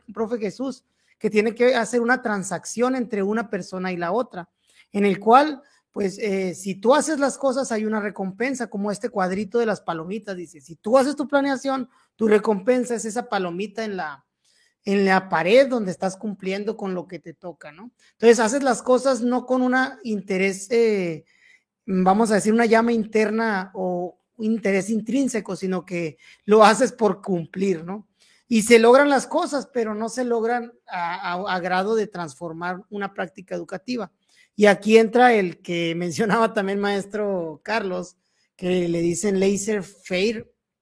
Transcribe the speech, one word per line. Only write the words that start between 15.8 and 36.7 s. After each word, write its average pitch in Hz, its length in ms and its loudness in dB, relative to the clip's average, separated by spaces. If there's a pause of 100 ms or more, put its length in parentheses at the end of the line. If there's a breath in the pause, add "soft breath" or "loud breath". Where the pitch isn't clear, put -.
estás 185 240 -4
cumpliendo 202 640 -6
con 196 160 -6
lo 175 140 -8
que 175 120 -16
te 165 140 -18
toca, 160 400 -18
¿no? 202 180 -20 (220 soft breath)
Entonces, 233 260 6
haces 240 240 0
las 254 180 0
cosas 254 400 0
no 247 240 -2
con 254 160 0
una 262 420 0
interés, 190 680 -2
eh, 202 540 0 (600 soft breath)
vamos 190 460 2
a 214 40 2
decir, 214 180 2
una 233 120 4
llama 226 280 4
interna 214 800 -2
o 180 440 -6 (200)
un 220 80 -8
interés 196 440 0
intrínseco, 226 680 -2
sino 185 260 -4
que 170 340 -6 (280 soft breath)
lo 214 180 8
haces 214 300 6
por 202 280 0
cumplir, 180 640 -4
¿no? 196 240 -12 (400 soft breath)
Y 220 140 2
se 233 180 8
logran 254 300 8
las 269 180 2
cosas, 285 460 -4
pero 220 200 -4
no 214 140 -6
se 247 160 -6
logran 233 480 -2 (160)
a, 180 460 -6
a, 185 200 -4
a 185 60 -2
grado 185 360 -2
de 214 120 -2
transformar 175 840 -10
una 202 240 -10
práctica 190 420 -10
educativa. 190 560 -10 (440 soft breath)
Y 208 120 6
aquí 202 300 6
entra 233 360 6
el 185 280 0
que 170 340 -4
<laughs> - 20 -6
mencionaba 202 560 0
también 202 260 -2